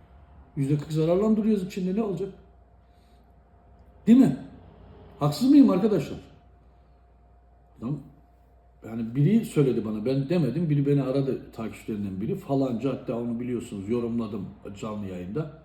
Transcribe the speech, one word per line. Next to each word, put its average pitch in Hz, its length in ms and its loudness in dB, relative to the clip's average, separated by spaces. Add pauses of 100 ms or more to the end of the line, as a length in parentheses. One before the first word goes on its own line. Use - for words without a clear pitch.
(560)
yüzde 143 220 0
kırk 147 140 -6
zararla 180 460 2
duruyoruz 202 300 0
içinde, 185 280 -4
ne 226 80 0
olacak? 196 260 -6 (1800)
Değil 240 120 10
mi? 190 180 6 (840)
Haksız 147 300 0
mıyım 269 200 10
arkadaşlar? 190 500 0 (1600)
Tamam. 143 200 -6 (880)
Yani 113 300 -6
biri 185 300 4
söyledi 120 400 2
bana, 107 200 -4
ben 135 240 -2
demedim. 160 400 0
Biri 143 180 2
beni 143 160 2
aradı 131 480 -2
takipçilerinden 101 680 -8
biri. 156 140 -4
Falanca, 135 580 -2
hatta - 280 -6
onu 120 180 -6
biliyorsunuz, 107 500 -8
yorumladım 113 560 -4 (360)
canlı 104 260 -8
yayında. 95 440 -8 (140)